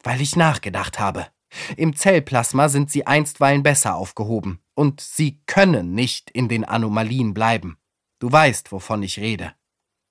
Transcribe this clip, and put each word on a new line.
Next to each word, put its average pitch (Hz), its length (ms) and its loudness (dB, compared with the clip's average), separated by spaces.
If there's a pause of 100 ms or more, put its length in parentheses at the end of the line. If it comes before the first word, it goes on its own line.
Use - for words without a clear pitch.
Weil 127 180 -2
ich 143 140 -2
nachgedacht 113 640 -2
habe. 95 300 -4 (480)
Im 160 180 0
Zellplasma 143 760 2
sind 143 220 0
sie - 160 -2
einstweilen 143 560 2
besser 139 320 2
aufgehoben. 98 640 -6 (160)
Und 143 260 0
sie - 460 -4
können 123 480 2
nicht - 380 -4
in 120 160 0
den 113 160 -2
Anomalien 110 680 -2
bleiben. 107 460 -2 (400)
Du 123 140 -6
weißt, 151 400 4
wovon 101 320 -4
ich 98 160 -8
rede. 104 340 -6 (560)